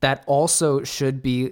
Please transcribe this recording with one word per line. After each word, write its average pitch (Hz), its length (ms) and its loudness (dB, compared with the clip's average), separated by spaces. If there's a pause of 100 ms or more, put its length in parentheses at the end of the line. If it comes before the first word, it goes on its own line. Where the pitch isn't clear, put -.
that 135 260 0
also 143 560 2
should 135 380 -4
be, 127 300 -2